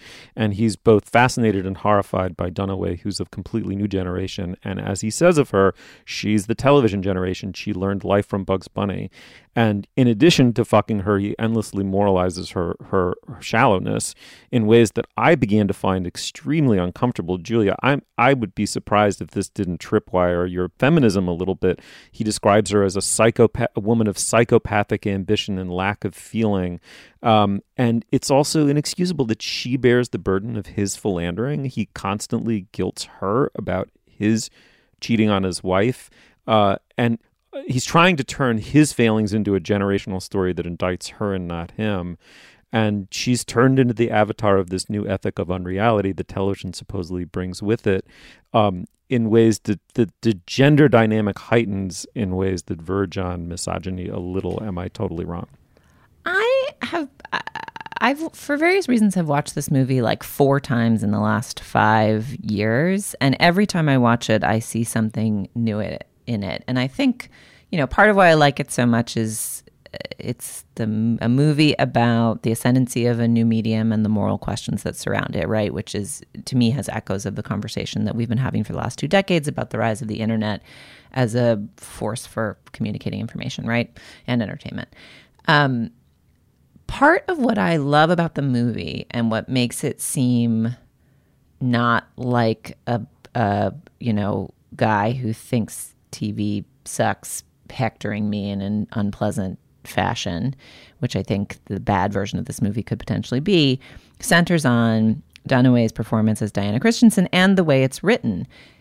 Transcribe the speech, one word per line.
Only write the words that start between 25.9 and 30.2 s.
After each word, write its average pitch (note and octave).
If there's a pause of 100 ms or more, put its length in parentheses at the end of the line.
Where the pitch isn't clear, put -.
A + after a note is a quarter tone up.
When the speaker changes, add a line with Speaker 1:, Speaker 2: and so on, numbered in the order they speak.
Speaker 1:
of F#2+
feeling. F#2+ (420)
Um, G#2 (160)
and A#2
it's C#3
also D3
inexcusable D3
that A2
she -
bears B2
the A2+
burden G2